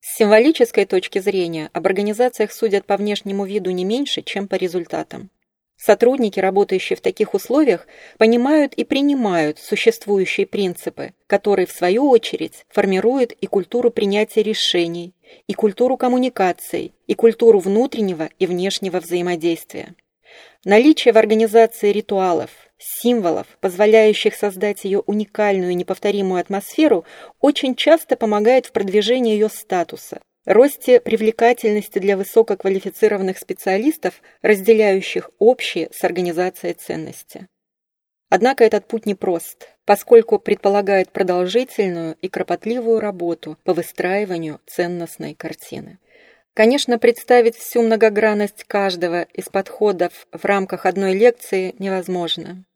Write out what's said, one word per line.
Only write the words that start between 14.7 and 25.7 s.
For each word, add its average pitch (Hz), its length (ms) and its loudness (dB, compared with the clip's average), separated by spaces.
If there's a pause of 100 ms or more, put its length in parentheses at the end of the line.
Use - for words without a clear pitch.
и 196 60 -6
культуру 247 440 0
коммуникаций, 247 960 -2 (140)
и 220 60 -2
культуру 226 460 4
внутреннего 196 680 -2 (100)
и 190 80 0
внешнего 180 520 -4
взаимодействия. 170 960 -6 (680)
Наличие 240 500 6
в 208 40 8
организации 220 760 4
ритуалов, 190 600 -2 (260)
символов, 220 680 -2 (140)
позволяющих 214 760 4
создать 202 500 -4
ее 196 200 -2
уникальную 202 680 -2